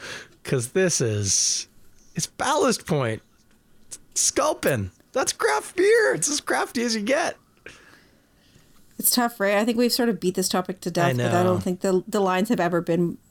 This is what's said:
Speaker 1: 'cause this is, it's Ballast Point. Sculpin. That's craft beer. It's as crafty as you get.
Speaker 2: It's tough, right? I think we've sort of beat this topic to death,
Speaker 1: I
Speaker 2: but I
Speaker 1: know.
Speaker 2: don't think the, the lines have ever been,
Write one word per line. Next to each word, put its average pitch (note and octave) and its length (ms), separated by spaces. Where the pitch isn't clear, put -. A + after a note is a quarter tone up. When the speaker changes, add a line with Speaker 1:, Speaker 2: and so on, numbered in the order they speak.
Speaker 1:
'cause B2 260
this F#3 300
is, G#2 680
it's - 120
Ballast C#4 580
Point. B2+ 360
Sculpin. D#3 800
That's D4 180
craft - 460
beer. G#4+ 360
It's C#4+ 160
as D4 120
crafty - 420
as A3+ 120
you G#3+ 60
get. C#4 360
Speaker 2:
It's - 140
tough, A#3+ 300
right? G3+ 160
I G#3+ 80
think A#3 120
we've A#3+ 140
sort A#3+ 160
of F#3+ 140
beat F#3 140
this F#3 120
topic F#3 340
to F3 100
death, E3+ 200
Speaker 1:
I - 60
Speaker 2:
but - 160
I F3 100
Speaker 1:
know. F#3 80
Speaker 2:
don't F#3 120
think F3+ 180
the, F#3 260
the G#3 140
lines F#3+ 260
have G3+ 140
ever E3+ 180
been, E3+ 380